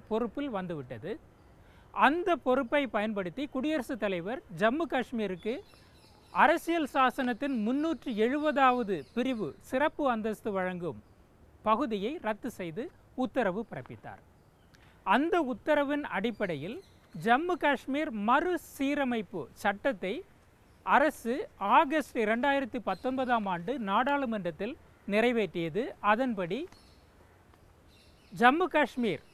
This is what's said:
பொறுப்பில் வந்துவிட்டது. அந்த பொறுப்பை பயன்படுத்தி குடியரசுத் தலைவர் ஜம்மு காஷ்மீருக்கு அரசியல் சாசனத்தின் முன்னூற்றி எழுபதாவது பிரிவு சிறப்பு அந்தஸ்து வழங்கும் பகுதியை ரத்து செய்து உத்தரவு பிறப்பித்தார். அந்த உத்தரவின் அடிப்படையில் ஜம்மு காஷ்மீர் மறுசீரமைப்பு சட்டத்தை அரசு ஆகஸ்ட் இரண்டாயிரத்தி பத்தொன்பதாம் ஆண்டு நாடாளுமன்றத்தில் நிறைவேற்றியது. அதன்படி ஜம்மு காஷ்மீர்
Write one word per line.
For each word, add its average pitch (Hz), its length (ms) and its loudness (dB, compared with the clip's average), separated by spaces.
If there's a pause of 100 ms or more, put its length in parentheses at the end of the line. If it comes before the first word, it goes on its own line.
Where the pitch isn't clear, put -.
பொறுப்பில் 240 480 -4
வந்துவிட்டது. 151 560 -8 (840)
அந்த 339 420 4
பொறுப்பை 262 520 0
பயன்படுத்தி 208 580 -2
குடியரசுத் 277 580 -2
தலைவர் 202 380 -4 (160)
ஜம்மு 240 340 2
காஷ்மீருக்கு 220 600 -4 (800)
அரசியல் 311 580 4
சாசனத்தின் 262 680 0
முன்னூற்றி 277 520 -2 (140)
எழுபதாவது 254 720 2 (160)
பிரிவு 233 360 -2 (140)
சிறப்பு 302 480 -2
அந்தஸ்து 220 420 -4
வழங்கும் 180 480 -4 (640)
பகுதியை 220 460 0 (140)
ரத்து 214 260 -4
செய்து 175 320 -8 (320)
உத்தரவு 233 500 -2
பிறப்பித்தார். 120 560 -14 (840)
அந்த 311 360 4 (120)
உத்தரவின் 294 520 0 (120)
அடிப்படையில் 196 600 -4 (380)
ஜம்மு 254 480 2
காஷ்மீர் 294 480 0 (160)
மறுசீரமைப்பு 269 1160 -2 (120)
சட்டத்தை 202 580 -2 (720)
அரசு 233 480 4 (440)
ஆகஸ்ட் 302 480 2
இரண்டாயிரத்தி 247 640 0
பத்தொன்பதாம் 240 640 0
ஆண்டு 175 200 -4 (140)
நாடாளுமன்றத்தில் 226 840 0 (320)
நிறைவேற்றியது. 202 760 0 (280)
அதன்படி 220 480 -2 (1700)
ஜம்மு 254 340 6
காஷ்மீர் 240 540 0 (120)